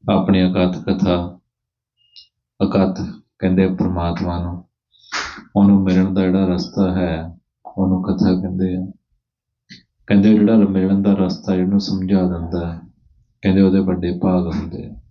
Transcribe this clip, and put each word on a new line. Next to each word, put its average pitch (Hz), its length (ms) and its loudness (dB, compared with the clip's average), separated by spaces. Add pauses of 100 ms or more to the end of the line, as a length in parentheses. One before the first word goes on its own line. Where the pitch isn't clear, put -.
(120)
ਆਪਣੀ 92 380 2
ਅਕਥ 90 260 0
ਕਥਾ, 90 600 -2 (1200)
ਅਕਥ 98 380 0 (380)
ਕਹਿੰਦੇ 95 280 2
ਪ੍ਰਮਾਤਮਾ 87 760 -4
ਨੂੰ, 87 220 -10 (880)
ਉਹਨੂੰ 101 280 6
ਮਿਲਣ 92 300 2
ਦਾ 95 80 0
ਜਿਹੜਾ 95 260 2
ਰਸਤਾ 90 480 -2
ਹੈ, 85 420 -4 (400)
ਉਹਨੂੰ 95 260 0
ਕਥਾ 92 380 0
ਕਹਿੰਦੇ 92 340 -4
ਆ। 92 160 -8 (1160)
ਕਹਿੰਦੇ, 101 220 4
ਜਿਹੜਾ 104 280 4
ਮਿਲਣ 98 440 2
ਦਾ 101 120 2
ਰਸਤਾ 95 420 -2
ਜਿਹਨੂੰ 92 240 0
ਸਮਝਾ 95 420 0
ਦਿੰਦਾ 85 540 -4
ਹੈ, 82 40 -16 (640)
ਕਹਿੰਦੇ, 98 200 2
ਉਹਦੇ 98 180 4
ਵੱਡੇ 90 440 -2
ਭਾਗ 90 240 0
ਹੁੰਦੇ - 420 -8
ਆ। - 220 -20